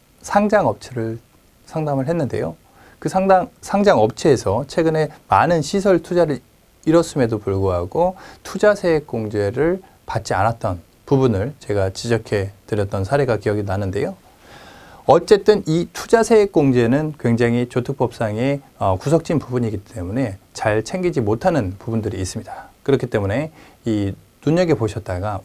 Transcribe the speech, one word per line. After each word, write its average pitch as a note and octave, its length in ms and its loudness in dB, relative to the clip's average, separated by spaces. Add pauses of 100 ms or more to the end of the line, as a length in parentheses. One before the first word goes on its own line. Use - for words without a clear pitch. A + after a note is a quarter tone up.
(220)
상장업체를 B2 960 0 (480)
상담을 C#3+ 420 -4
했는데요. D3+ 480 -4 (420)
그 - 120 -6
상담, F#3+ 400 2 (100)
상장업체에서 C#3 1080 2
최근에 D#3 420 0 (180)
많은 C#3+ 320 4
시설 F#3 400 2
투자를 E3 400 0 (460)
이뤘음에도 C#3+ 520 2
불구하고 G2 760 0 (260)
투자세액공제를 D3+ 1400 0 (240)
받지 - 260 -6
않았던 G2 480 -2 (240)
부분을 C3 540 2
제가 G2 320 -2
지적해 A2+ 640 -4 (160)
드렸던 G2+ 360 -2
사례가 B2 320 0
기억이 G#2 280 -2
나는데요. G2+ 520 -4 (880)
어쨌든 G3 600 4
이 D#3+ 260 0
투자세액공제는 D#3 1300 2
굉장히 A#2+ 480 2
조특법상의, B2 920 -4 (180)
어, F#2+ 200 0
구석진 D3+ 400 0
부분이기 A#2+ 400 -4
때문에 G2 600 -6 (160)
잘 A2 280 0
챙기지 F3 380 -4
못하는 A2 580 0
부분들이 A2 400 -4
있습니다. - 500 -10 (160)
그렇기 B2+ 240 0
때문에 A2+ 420 -2 (340)
이 G2+ 300 -2 (320)
눈여겨보셨다가 G#2+ 1000 -2